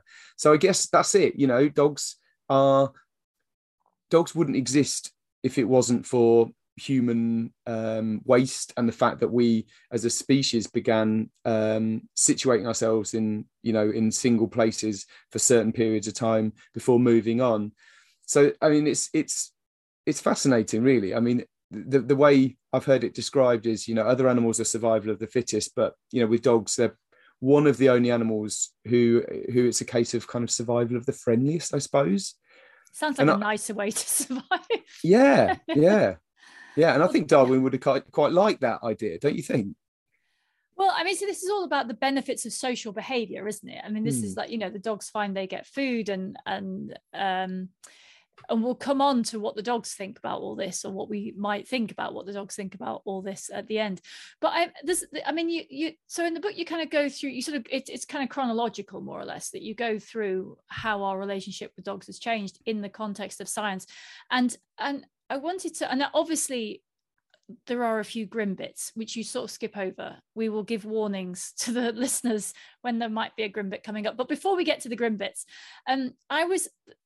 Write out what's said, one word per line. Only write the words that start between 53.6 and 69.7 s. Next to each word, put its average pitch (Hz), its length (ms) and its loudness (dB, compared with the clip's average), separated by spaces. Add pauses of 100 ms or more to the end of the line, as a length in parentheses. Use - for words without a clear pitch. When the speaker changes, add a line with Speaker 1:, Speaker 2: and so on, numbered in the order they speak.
Speaker 2:
the 214 100 -4
end. 208 240 -4 (400)
But 311 120 0
I, 339 180 -2 (120)
this, 330 220 -4 (220)
I 277 40 -4
mean, 330 180 -2
you, 330 200 -4
you, 302 220 -6 (160)
so 339 180 -6
in 330 80 -2
the 330 60 -8
book, 392 180 -6
you 339 80 -8
kind 330 160 -6
of 320 80 -6
go 294 180 0
through, 277 220 -8
you 247 140 -8
sort 294 140 -6
of, 226 120 -8
it, 262 180 -4
it's - 180 -12
kind 285 180 -6
of 247 80 -6
chronological, 226 680 -4
more - 220 -12
or - 40 -10
less, - 260 -12
that - 100 -12
you 214 140 -10
go 220 240 -4
through 202 580 -6 (100)
how 208 360 -6
our 196 160 -2
relationship 196 560 -8
with 180 100 -18
dogs 196 220 -10
has 190 100 -18
changed 214 480 -6
in 220 160 -6
the 202 80 -10
context 208 500 -10
of 196 80 -12
science. 202 380 -6 (460)
And, 247 260 0 (220)
and 277 260 -6 (240)
I 262 80 -4
wanted 330 380 -8
to, - 140 -6
and 262 140 -2 (100)
obviously 285 680 -4 (840)
there 247 160 -2
are 226 160 0
a 208 60 -6
few 220 200 -8
grim 202 300 -4
bits, - 400 -12
which 220 200 -10
you 226 80 -8
sort 247 220 -8
of - 60 -12
skip 208 260 -10